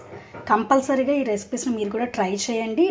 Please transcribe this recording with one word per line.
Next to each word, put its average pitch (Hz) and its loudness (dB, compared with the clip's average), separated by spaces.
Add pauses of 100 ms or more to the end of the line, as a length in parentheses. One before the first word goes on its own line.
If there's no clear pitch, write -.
(500)
కంపల్సరీగా 262 2
ఈ - 0
రెసిపీస్ని 214 -2
మీరు 208 -2
కూడా 240 -2
ట్రై 190 0 (140)
చేయండి. 226 0